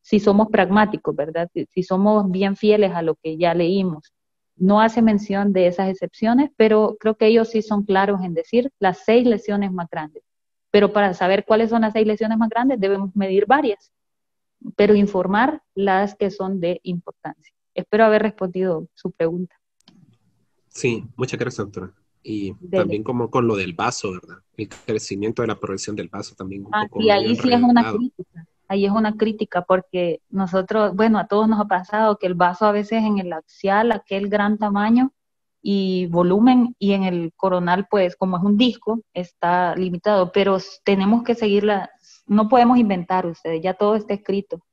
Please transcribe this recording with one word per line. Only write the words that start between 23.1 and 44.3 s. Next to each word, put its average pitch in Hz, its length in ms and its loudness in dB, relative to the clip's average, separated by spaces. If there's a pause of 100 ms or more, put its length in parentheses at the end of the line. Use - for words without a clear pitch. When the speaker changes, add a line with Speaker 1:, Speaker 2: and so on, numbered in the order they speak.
Speaker 2:
con 120 180 2
lo 110 80 0
del 92 160 -4
vaso, 101 400 -4
¿verdad? - 260 -16 (180)
El 107 120 -8
crecimiento 107 760 -6
de 117 60 -2
la 104 100 -6
progresión 98 380 -8
del 95 120 -10
vaso - 280 -14
también 95 280 -12
un - 80 -20
Speaker 1:
Ah, 214 160 -2
Speaker 2:
poco 214 140 -8
Speaker 1:
sí, 220 80 4
ahí 202 140 2
Speaker 2:
medio 226 180 -2
Speaker 1:
sí 247 100 2
es 240 80 4
una 240 200 6
Speaker 2:
enredado. 220 180 0
Speaker 1:
crítica, 233 480 -8 (220)
ahí 196 180 0
es 196 60 0
una 214 240 0
crítica 214 460 -2
porque 180 580 -2 (100)
nosotros, 190 640 -2
bueno, 220 240 2
a 175 80 -4
todos 214 220 2
nos 220 120 0
ha 208 40 0
pasado 208 540 0
que 185 100 -4
el 180 60 -2
vaso 180 300 0
a 214 60 4
veces 208 320 -2
en 208 160 0
el 180 140 -6
axial, 196 580 -2
aquel 202 380 -4
gran 208 280 0
tamaño 214 560 0 (520)
y 190 420 -2
volumen, 214 720 2
y 202 140 0
en 196 100 0
el 175 320 -4
coronal, 180 560 -2
pues, 185 240 0
como 185 220 -4
es 175 80 -2
un 208 120 4
disco, 226 440 -2 (140)
está 175 600 -2
limitado, 185 560 0
pero 196 260 2
s-, - 280 -8
tenemos 202 400 2
que 233 100 0
seguirla, 208 560 0 (360)
no 214 220 2
podemos 240 300 6
inventar 185 480 0
ustedes, 165 360 -6
ya 185 120 -2
todo 208 220 2
está 214 180 -4
escrito 202 460 -6 (120)